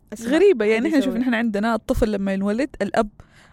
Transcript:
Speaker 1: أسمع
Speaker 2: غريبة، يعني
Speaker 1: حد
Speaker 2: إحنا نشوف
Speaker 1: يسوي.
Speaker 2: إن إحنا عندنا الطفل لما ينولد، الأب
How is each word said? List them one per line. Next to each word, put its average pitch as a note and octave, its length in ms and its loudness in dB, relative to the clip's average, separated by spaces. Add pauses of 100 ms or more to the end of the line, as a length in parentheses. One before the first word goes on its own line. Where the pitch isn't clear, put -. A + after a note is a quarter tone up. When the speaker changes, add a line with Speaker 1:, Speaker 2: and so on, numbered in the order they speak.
(140)
Speaker 1:
أسمع A3+ 180 -8
Speaker 2:
غريبة، D#4+ 340 4
يعني A3 140 2
Speaker 1:
حد A#3+ 60 0
Speaker 2:
إحنا D#4+ 120 2
نشوف C4 120 2
Speaker 1:
يسوي. A3+ 80 -4
Speaker 2:
إن A#3 40 0
إحنا B3 160 0
عندنا A3+ 380 -2
الطفل A3 360 0
لما G3 220 -2
ينولد، G#3 360 -2 (120)
الأب G#3 280 0 (440)